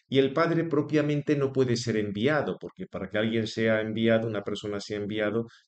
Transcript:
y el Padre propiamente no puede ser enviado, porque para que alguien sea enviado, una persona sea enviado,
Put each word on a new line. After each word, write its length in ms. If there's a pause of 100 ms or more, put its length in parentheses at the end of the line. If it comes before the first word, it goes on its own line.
y 100
el 140
Padre 320
propiamente 720
no 160
puede 240
ser 200
enviado, 640
porque 260
para 220
que 100
alguien 280
sea 340
enviado, 460
una 160
persona 380
sea 160
enviado, 500 (220)